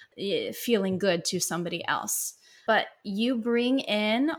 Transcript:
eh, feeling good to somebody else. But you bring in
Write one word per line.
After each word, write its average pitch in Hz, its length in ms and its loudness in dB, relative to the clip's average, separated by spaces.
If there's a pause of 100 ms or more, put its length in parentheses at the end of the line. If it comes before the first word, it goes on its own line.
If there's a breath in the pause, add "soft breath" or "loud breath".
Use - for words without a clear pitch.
(180 loud breath)
eh, 160 340 -2
feeling 190 460 0
good 170 280 2
to 180 140 -2
somebody 170 480 -4
else. - 460 -4 (320 loud breath)
But 214 220 2 (160)
you 220 320 0
bring 240 440 2
in 220 600 2